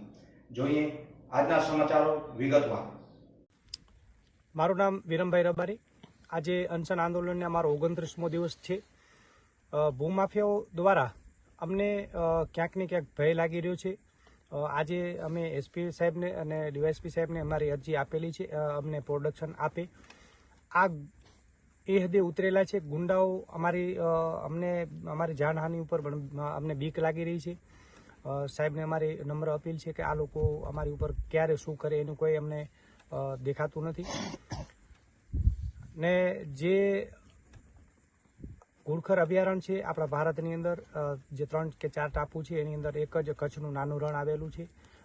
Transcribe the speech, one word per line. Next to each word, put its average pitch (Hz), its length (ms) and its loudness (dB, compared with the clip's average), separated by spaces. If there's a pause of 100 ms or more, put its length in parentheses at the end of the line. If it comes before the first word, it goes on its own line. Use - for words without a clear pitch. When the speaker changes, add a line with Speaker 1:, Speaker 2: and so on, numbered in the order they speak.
(500)
Speaker 1:
જોઈએ 147 560 0 (260)
આજના 151 280 6
સમાચારો 151 760 4
વિગતવાર. 127 640 4 (1600)
Speaker 2:
મારું 175 200 2
નામ 196 300 2
વિરમભાઈ 180 360 2
રબારી. 175 380 0 (500)
આજે 175 360 0
અનશન 170 340 -2
આંદોલનને 175 440 0
અમારો 165 280 4
ઓગણત્રીસમો 165 560 0
દિવસ 165 280 -2
છે. 190 260 -6 (880)
અ, 151 180 2
ભૂમાફિયાઓ 196 840 2
દ્વારા 170 400 4 (440)
અમને, 202 560 0
અ, 165 300 2 (100)
ક્યાંક 170 220 -2
ને 185 100 -2
ક્યાંક 165 200 -2 (120)
ભય 156 160 4
લાગી 165 260 2
રહ્યો 175 160 -2
છે. 190 220 -4 (540)
અ, 147 40 -6
આજે 160 640 -2
અમે 165 240 -4
એસ 156 280 -4
પી 175 200 -4
સાહેબને 170 420 0
અને 156 380 -4
ડી 143 100 -4
વાય 156 100 4
એસ 151 120 -2
પી 170 60 -6
સાહેબને 165 320 -2
અમારી 151 300 0
અરજી 147 260 -2
આપેલી 160 360 -2
છે, 185 120 -6
અ, 151 340 -2
અમને 147 220 -4
પ્રોટેક્શન 147 520 -2
આપે. 170 360 -4 (840)
આ 185 160 6 (1000)
એ 196 120 6
હદે 185 200 4
ઉતરેલા 190 460 4
છે. 202 140 -2
ગુંડાઓ 180 600 2 (100)
અમારી, 180 480 0
અ, 170 80 -2 (400)
અમને, 175 420 -2 (240)
અમારી 160 240 -2
જાનહાનિ 160 440 0
ઉપર 160 220 -2
પણ, 147 280 -4
અ, 147 280 -6
અમને 151 180 -4
બીક 151 240 -4
લાગી 160 260 0
રહી 170 140 -2
છે. 170 200 -8 (680)
અ, 139 220 -4
સાહેબને 151 360 -2
અમારી 156 420 0
નમ્ર 151 260 -2
અપીલ 156 260 -2
છે 156 160 -8
કે 160 100 -6
આ 151 120 0
લોકો 151 440 0
અમારી 151 320 -4
ઉપર 143 220 -4
ક્યારે 160 440 2
શું 151 200 -6
કરે 151 240 0
એનું 147 160 -4
કોઈ 156 180 2
અમને, 151 360 -4 (420)
અ, 135 240 -4
દેખાતું 147 480 -4
નથી. 165 200 -6 (1900)
ને 180 480 2
જે 196 640 2 (1800)
ઘુડખર 170 320 2
અભયારણ્ય 185 420 4
છે 190 200 -2
આપણા 160 260 -2
ભારતની 160 480 0
અંદર, 170 260 -2
અ, 147 340 -4 (180)
જે 139 120 -4
ત્રણ 160 240 -2
કે 151 200 -6
ચાર 147 200 -4
ટાપુ 151 340 -4
છે 160 180 -4
એની 151 140 -2
અંદર 147 240 -4
એક 151 200 0
જ 151 120 0
કચ્છનું 147 420 -4
નાનું 143 280 -2
રણ 151 160 -2
આવેલું 151 340 -2
છે. 170 180 -10 (360)